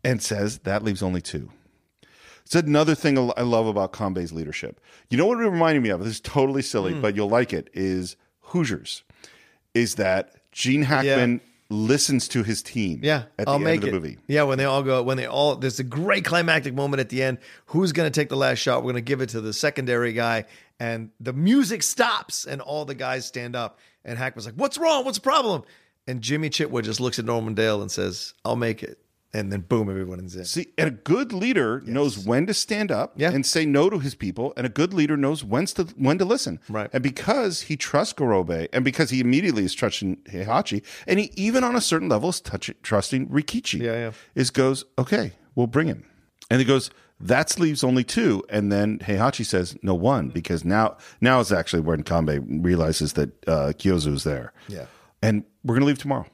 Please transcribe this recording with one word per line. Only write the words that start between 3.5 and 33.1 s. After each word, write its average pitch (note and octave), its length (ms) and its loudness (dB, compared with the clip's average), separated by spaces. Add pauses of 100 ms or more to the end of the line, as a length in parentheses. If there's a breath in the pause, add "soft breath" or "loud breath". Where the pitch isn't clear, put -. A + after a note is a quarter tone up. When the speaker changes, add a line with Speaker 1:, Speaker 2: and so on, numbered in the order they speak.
Speaker 1:
about G2 260 0
Kanbei's F#2 400 -4
leadership. - 480 -10 (300 soft breath)
You A#2+ 80 2
know F3 80 6
what A#3+ 120 4
it A#3 100 0
reminded E3 340 4
me A2 80 2
of? F2+ 100 0
This G#2+ 140 -4
is - 60 -10
totally C3+ 420 2
silly, F#2+ 320 -2
Speaker 2:
Mm. D#2+ 80 -4
Speaker 1:
but G#2 120 0
you'll G#2 140 0
like A#2 240 2
it, D#2 220 -6
is F#2 420 -2 (240)
Hoosiers. A#2+ 640 -4 (720 soft breath)
Is A#2 220 2
that F#2+ 380 0 (180)
Gene C3+ 300 0
Hackman C3 600 2
Speaker 2:
Yeah. - 340 -10
Speaker 1:
listens B2+ 520 2
to A#2+ 140 -2
his G#2 200 -2
team F2 400 -4
Speaker 2:
Yeah, C#3+ 220 0 (140)
Speaker 1:
at G#2 100 -2
Speaker 2:
I'll C#3+ 100 2
Speaker 1:
the C#3+ 80 0
Speaker 2:
make E3 100 4
Speaker 1:
end G3+ 80 -2
of B2 60 0
the G2 60 0
Speaker 2:
it. F2 40 0
Speaker 1:
movie. D2+ 260 -10
Speaker 2:
Yeah, D3 180 2
when C3+ 140 0
they C#3 60 0
all C#3 180 2
go, C3 200 2
when C3 160 0
they A#2+ 80 -4
all, C#3 300 2
there's B2+ 220 -2
a C3+ 60 -4
great F3 400 -2
climactic D#3+ 500 0
moment C#3 260 0
at A#2+ 100 -4
the C3 120 -2
end. B2+ 160 0 (280 loud breath)
Who's E3+ 260 2
gonna D#3 180 0
take D3 200 0
the C3+ 60 -2
last C3 220 2
shot? B2 240 0
We're B2 100 -2
gonna A#2+ 100 -2
give C3 180 -2
it B2+ 100 -2
to A2+ 100 -4
the A2 120 -4
secondary B2 600 0
guy. A#2 320 0 (340 loud breath)
And A2+ 300 -6 (100)
the B2 140 -6
music G3+ 480 2
stops - 640 -2
and C3+ 160 -8
all D3 240 -6
the C#3 80 -8
guys B2+ 320 -6
stand A#2+ 300 -10
up. A#2 220 -8 (260 soft breath)
And A#2 120 -10
Hackman's A#2+ 300 -8
like, A#2 80 -14
"What's C4+ 240 -2
wrong? D4+ 260 2
What's C4+ 140 -4
the - 40 -8
problem?" B3+ 420 2 (420 soft breath)
And B2+ 160 -6
Jimmy D3+ 260 -2
Chitwood B2 360 -2
just G#2+ 160 -4
looks B2 180 -2
at A2 80 -4
Norman A2+ 280 -2
Dale G#2+ 280 2
and G2 80 -8
says, F#2+ 420 -4 (120)
"I'll A#2 120 -2
make A#2 260 -2
it." - 160 -14 (360)
And G2+ 180 -4
then G2+ 80 -4
boom, G#2 300 0
everyone F#2 300 -8
is F2+ 160 -14
in. F2+ 100 -10
Speaker 1:
See, - 220 -6 (100)
and D#3+ 100 2
a - 20 -2
good G#3+ 440 0
leader E3+ 500 -2
Speaker 2:
Yes. A2+ 80 -8
Speaker 1:
knows C3 260 0
when A#2+ 280 0
to G#3 80 -2
stand G#3 360 -4
up A#2+ 260 -2